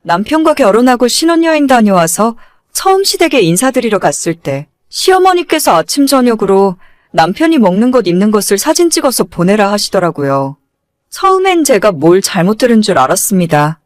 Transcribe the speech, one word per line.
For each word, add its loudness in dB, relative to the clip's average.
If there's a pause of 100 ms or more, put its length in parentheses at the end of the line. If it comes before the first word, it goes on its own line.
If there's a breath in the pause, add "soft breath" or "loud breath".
남편과 -2
결혼하고 2
신혼여행 0
다녀와서 0 (380 soft breath)
처음 0
시댁에 0
인사드리러 0
갔을 -2
때 -8 (220)
시어머니께서 0
아침 0
저녁으로 0 (360 soft breath)
남편이 0
먹는 2
것, 0
입는 0
것을 0
사진 0
찍어서 -2
보내라 0
하시더라고요. -4 (520)
처음엔 0
제가 2
뭘 2
잘못 -2
들은 2
줄 0
알았습니다. 0